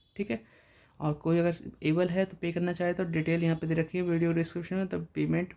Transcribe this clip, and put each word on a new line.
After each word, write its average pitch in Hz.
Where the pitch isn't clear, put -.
ठीक 208
है। 220
और 151
कोई 165
अगर 170
एबल 170
है 185
तो 190
पे 170
करना 175
चाहे 175
तो 185
डिटेल 165
यहाँ 165
पे 160
दे 165
रखी 165
है 180
वीडियो 170
डिस्क्रिप्शन 165
में, 190
तब 170
पेमेंट 165